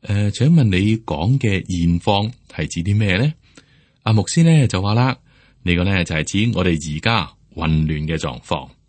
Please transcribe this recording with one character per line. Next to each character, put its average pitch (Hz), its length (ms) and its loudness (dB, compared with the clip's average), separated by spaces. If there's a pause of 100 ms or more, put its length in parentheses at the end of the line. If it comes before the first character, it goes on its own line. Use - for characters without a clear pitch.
「呃， 104 280 -2
請 120 160 0
問 160 180 6
你 101 340 2
講 92 400 -2
嘅 98 280 -2
現 85 320 0
況 104 320 0 (180)
係 - 200 -6
指 82 160 -6
啲 101 120 0
咩 101 200 2
呢？」 147 180 0 (680)
阿 110 80 2
牧 110 100 4
師 - 220 2
呢， 156 240 4
就 92 120 -2
話 101 140 -2
啦： 123 240 0 (460)
「呢 87 100 2
個 87 80 0
呢， 92 220 0
就 82 100 -6
係 78 80 -2
指 107 340 -2
我 90 80 0
哋 78 320 -2
而 78 40 -6
家 - 320 -2 (200)
混 78 360 0
亂 76 180 -4
嘅 80 100 -4
狀 73 260 -8
況。」 67 260 -6 (200)